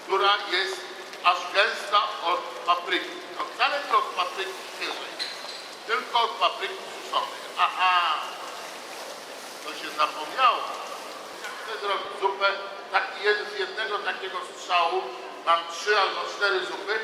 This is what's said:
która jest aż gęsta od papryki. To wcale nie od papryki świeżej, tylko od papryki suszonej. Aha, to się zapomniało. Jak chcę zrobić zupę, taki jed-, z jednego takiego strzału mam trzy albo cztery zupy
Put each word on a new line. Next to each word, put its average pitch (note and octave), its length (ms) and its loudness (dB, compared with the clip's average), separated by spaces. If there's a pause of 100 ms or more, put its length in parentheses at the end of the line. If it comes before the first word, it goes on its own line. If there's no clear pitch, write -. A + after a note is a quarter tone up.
która G3 340 4 (140)
jest F#3 300 0 (420)
aż F3+ 140 6 (160)
gęsta G#3 480 4 (240)
od F3 140 2
papryki. F3 680 0 (280)
To B3 60 -2 (120)
wcale C#4 320 2
nie - 100 4
od - 60 6
papryki F#3 480 -2 (240)
świeżej, D3+ 380 -6 (720)
tylko A#3+ 340 2
od A3+ 100 2
papryki F#3 520 0 (120)
suszonej. - 420 -2 (220)
Aha, F3 580 6 (1500)
to D#3+ 60 -8
się D3+ 280 -8
zapomniało. D#3+ 680 2 (800)
Jak - 80 -8 (100)
chcę A3 180 -6
zrobić G3 420 -2
zupę, F#3+ 260 2 (440)
taki - 320 2
jed-, G#3 320 4
z - 40 -6
jednego G3+ 400 -2
takiego F#3 380 -4 (160)
strzału F3+ 500 2 (420)
mam E3+ 140 6 (120)
trzy G#3 280 4
albo F#3 220 2 (140)
cztery G3 300 2
zupy G#3+ 380 -2